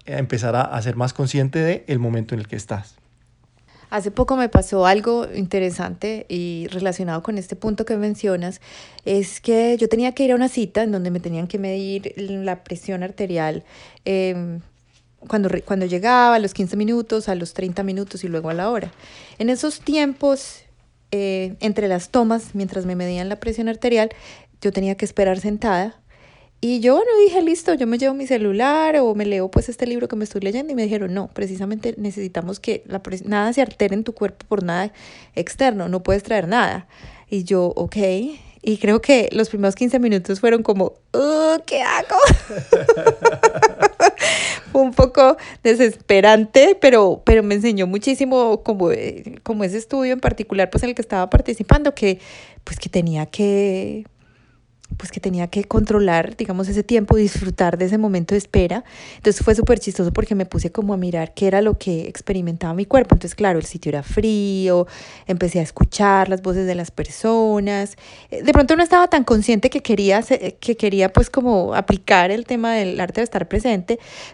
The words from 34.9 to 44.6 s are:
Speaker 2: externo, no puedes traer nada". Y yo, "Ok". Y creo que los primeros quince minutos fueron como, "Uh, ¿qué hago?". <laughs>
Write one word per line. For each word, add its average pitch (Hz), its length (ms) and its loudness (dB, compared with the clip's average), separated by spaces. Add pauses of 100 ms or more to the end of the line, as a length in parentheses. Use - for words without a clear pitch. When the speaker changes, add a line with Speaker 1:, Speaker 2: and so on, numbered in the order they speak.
Speaker 2:
externo, 202 540 -2
no 180 140 -4
puedes 196 200 0
traer 196 260 -2
nada". 190 380 0 (440)
Y 196 140 -4
yo, 180 320 0
"Ok". 175 200 -6 (640)
Y 214 140 -2
creo 208 240 2
que 254 320 4
los 220 160 0
primeros 196 260 0
quince 247 240 0
minutos 202 420 0
fueron 226 220 2
como, 196 340 0 (180)
"Uh, 311 500 2
¿qué 294 160 -2
hago?". - 380 0
<laughs> - 2500 2